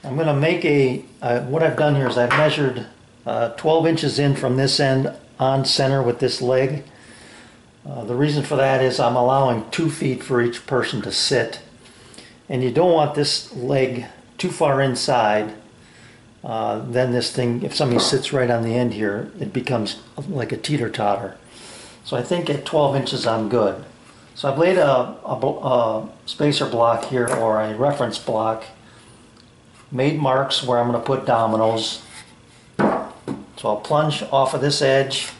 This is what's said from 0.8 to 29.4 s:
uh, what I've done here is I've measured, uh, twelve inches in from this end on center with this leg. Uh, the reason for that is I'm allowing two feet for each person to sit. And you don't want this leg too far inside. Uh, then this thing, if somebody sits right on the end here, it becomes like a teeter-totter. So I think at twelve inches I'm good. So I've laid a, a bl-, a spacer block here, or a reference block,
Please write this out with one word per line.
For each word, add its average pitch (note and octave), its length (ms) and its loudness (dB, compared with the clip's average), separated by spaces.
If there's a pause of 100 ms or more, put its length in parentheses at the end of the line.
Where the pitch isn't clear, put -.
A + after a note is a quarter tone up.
uh, B2 200 0
what C#3+ 200 -2
I've C#3+ 160 2
done D3+ 160 4
here C3+ 140 2
is B2+ 100 0
I've A#2+ 140 2
measured, D3 560 2 (400)
uh, A2+ 220 -2
twelve D#3+ 360 2
inches D#3 320 0
in C#3+ 180 4
from C3 220 0
this C3+ 220 2
end C3+ 340 2 (260)
on C3+ 240 2
center C3+ 380 2
with A#2+ 160 0
this B2+ 240 -2
leg. C3 420 0 (1040)
Uh, B2+ 160 -10
the A#2+ 120 -6
reason D3 280 0
for D3 120 -4
that C3+ 260 2
is B2+ 180 0
I'm B2 160 2
allowing B2+ 540 2
two D#3+ 220 -2
feet C3 320 -4
for B2 180 2
each A#2+ 240 -2
person A#2 380 -2
to G2 80 -8
sit. - 500 -2 (880)
And B2+ 140 -2
you B2 80 0
don't E3+ 220 4
want D3 200 2
this - 420 -2
leg C3 500 0 (340)
too F#3 100 -2
far C#3 320 2
inside. A2+ 720 2 (920)
Uh, A2 360 -4
then B2+ 320 0
this A#2+ 200 0
thing, A#2+ 300 -2
if - 140 -6
somebody A#2+ 240 2
sits - 340 0
right B2+ 160 2
on A#2 140 2
the A2+ 100 -2
end A#2+ 200 2
here, G#2+ 460 -4
it - 140 -8
becomes A#2+ 480 -4 (260)
like C#3 240 -4
a A2+ 60 -6
teeter-totter. G#2 800 -2 (680)
So C3+ 140 -6
I B2 60 -2
think E3+ 260 -2
at C#3+ 160 -2
twelve C#3+ 300 2
inches B2 320 -2
I'm A2 220 0
good. G#2 360 0 (500)
So C#3 160 -2
I've C3+ 60 -2
laid F3+ 220 4
a, C#3 440 4
a C3+ 120 -4
bl-, - 280 -4
a A2+ 460 0 (160)
spacer D3 400 0
block A#2 400 2
here, A#2+ 240 0
or A2 320 0
a G#2+ 140 -4
reference B2 420 0
block, A2+ 460 -2 (1300)